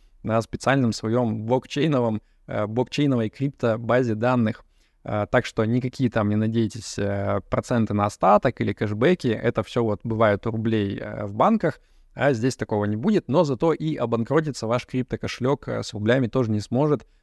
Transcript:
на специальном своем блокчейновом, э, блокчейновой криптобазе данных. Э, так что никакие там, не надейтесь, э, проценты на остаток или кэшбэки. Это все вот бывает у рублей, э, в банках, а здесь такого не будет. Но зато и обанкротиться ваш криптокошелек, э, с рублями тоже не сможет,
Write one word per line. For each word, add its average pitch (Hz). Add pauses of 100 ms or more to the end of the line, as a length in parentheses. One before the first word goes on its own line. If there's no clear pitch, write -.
(220)
на 113
специальном 123
своем 113
блокчейновом, 127 (240)
э, 110
блокчейновой 120
криптобазе 117
данных. 117 (400)
Э, 104
так 123
что -
никакие 123
там, 104
не 104
надейтесь, 110
э, 101 (100)
проценты 117
на 104
остаток 180
или 107
кэшбэки. 117
Это 107
все 120
вот 104
бывает 110
у 113
рублей, 110
э, 107
в 101
банках, 175 (360)
а 135
здесь 120
такого 104
не 104
будет. 175
Но 156
зато 147
и 151
обанкротиться 123
ваш 120
криптокошелек, -
э, 113
с -
рублями 113
тоже 120
не 107
сможет, 139 (160)